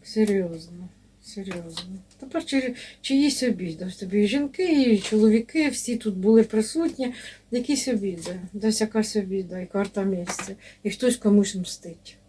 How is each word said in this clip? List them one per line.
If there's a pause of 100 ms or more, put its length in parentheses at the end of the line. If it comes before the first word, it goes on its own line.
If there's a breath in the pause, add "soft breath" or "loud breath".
Серйозно, (340)
серйозно. (220)
Тепер
чи-, (260 loud breath)
чиїсь
обіди.
Ось
тобі
і
жінки,
і
чоловіки,
всі
тут
були
присутні. (360 loud breath)
Якісь
обіди, (120)
десь
якась
обіда,
і
карта
місця. (280 loud breath)
І
хтось
комусь
мстить. (120)